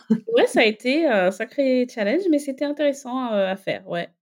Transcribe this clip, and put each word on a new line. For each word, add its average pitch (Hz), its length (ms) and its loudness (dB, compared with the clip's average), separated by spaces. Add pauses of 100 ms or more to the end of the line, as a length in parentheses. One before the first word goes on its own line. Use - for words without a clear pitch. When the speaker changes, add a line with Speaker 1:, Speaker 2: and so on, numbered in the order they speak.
Speaker 1:
<laughs> - 180 0
Speaker 2:
Ouais, 269 200 4
ça 359 140 2
a - 20 6
été 254 440 0
un 196 240 2
sacré 254 580 0
challenge, 240 400 -2
mais 294 100 4
c'était 285 260 -6
intéressant, 269 680 -4
heu, 196 120 0
à 190 100 -2
faire, 117 340 -8
ouais. 170 200 -6 (120)